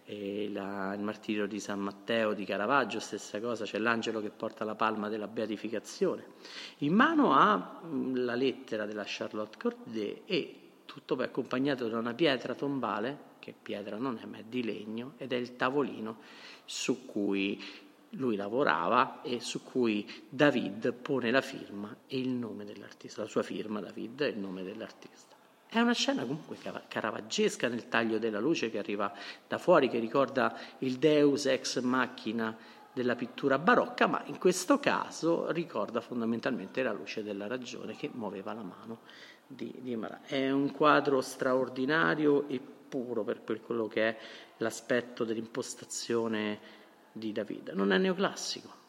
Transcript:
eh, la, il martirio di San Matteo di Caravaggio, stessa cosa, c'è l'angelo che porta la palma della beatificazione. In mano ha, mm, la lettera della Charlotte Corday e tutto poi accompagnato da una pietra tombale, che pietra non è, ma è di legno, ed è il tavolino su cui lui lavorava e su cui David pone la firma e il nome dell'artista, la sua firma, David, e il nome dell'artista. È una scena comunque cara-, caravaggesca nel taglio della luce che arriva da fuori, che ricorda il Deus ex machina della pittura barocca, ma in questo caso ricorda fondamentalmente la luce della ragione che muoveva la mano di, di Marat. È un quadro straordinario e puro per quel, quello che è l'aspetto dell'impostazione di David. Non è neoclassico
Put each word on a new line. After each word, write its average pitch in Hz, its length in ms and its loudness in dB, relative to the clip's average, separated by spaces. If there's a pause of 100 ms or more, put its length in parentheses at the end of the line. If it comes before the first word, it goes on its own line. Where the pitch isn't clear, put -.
eh, 104 480 -6
la, 98 400 -4
il 104 80 -4
martirio 104 460 -2
di 101 140 -4
San 101 180 -4
Matteo 107 560 0
di 98 100 -4
Caravaggio, 104 560 2
stessa - 400 -8
cosa, 113 240 -4
c'è 101 140 -4
l'angelo 113 420 2
che 104 80 -6
porta - 360 -6
la 107 100 -4
palma 107 340 0
della 104 200 -4
beatificazione. 110 960 -4 (540)
In 147 140 2
mano 262 400 6
ha, 180 500 6
mm, 131 340 -2
la 123 180 0
lettera 120 500 0
della 107 220 -6
Charlotte 107 520 -6
Corday 113 680 -4
e - 300 -2 (280)
tutto - 320 -6
poi 123 80 0
accompagnato 131 640 0
da 113 80 -2
una 117 160 -2
pietra 127 420 2
tombale, 127 760 -2 (100)
che - 240 -16
pietra 104 340 -8
non 120 240 -4
è, 104 60 -12
ma 107 120 -12
è 104 80 -14
di 123 160 -4
legno, 113 540 -6
ed 127 160 -6
è 123 40 0
il 123 200 -4
tavolino 127 640 0 (480)
su - 400 -2
cui 98 840 -2 (260)
lui 127 220 0
lavorava 104 840 4
e 123 180 -4
su - 220 -6
cui 110 460 2 (200)
David 120 640 2
pone 123 380 0
la 131 100 6
firma 104 540 -10 (120)
e 135 120 -4
il 127 120 -2
nome 107 340 -4
dell'artista, 104 580 -12
la 107 60 -6
sua 113 140 2
firma, 104 380 -4
David, 104 420 -8
e 131 60 2
il 98 100 -2
nome 95 240 -6
dell'artista. - 760 -12 (320)
È 226 100 0
una 240 140 6
scena 254 300 0
comunque 127 380 -4
cara-, 101 280 -8
caravaggesca 117 800 0
nel 117 200 -4
taglio 113 300 4
della 107 220 0
luce 131 300 2
che 110 80 -4
arriva 101 340 -2 (340)
da 110 120 -2
fuori, 151 300 8
che 117 120 0
ricorda 120 560 2 (220)
il 127 180 -2
Deus 147 500 6
ex 131 340 2
machina 117 760 0 (360)
della 123 220 2
pittura 131 440 0
barocca, 202 500 4
ma - 160 0
in - 140 -10
questo 185 420 4
caso - 720 0
ricorda 117 480 -2
fondamentalmente 117 840 -2
la 117 100 0
luce 101 300 -6
della 101 240 -6
ragione 113 480 -8
che - 180 -8
muoveva 101 400 -6
la 113 100 -8
mano 107 400 -12 (440)
di, 120 320 -10
di 127 160 -6
Marat. - 320 -8
È 135 240 0
un 139 220 2
quadro 147 480 6
straordinario 143 1300 2
e 131 120 -2
puro 120 600 -4
per 110 220 -2
quel, 110 160 -2
quello 117 260 -2
che 110 220 2
è 113 80 -2 (400)
l'aspetto 120 640 -2
dell'impostazione 113 1600 -2 (340)
di 110 200 -6
David. - 420 -6
Non 196 180 4
è 185 60 6
neoclassico - 800 -2 (100)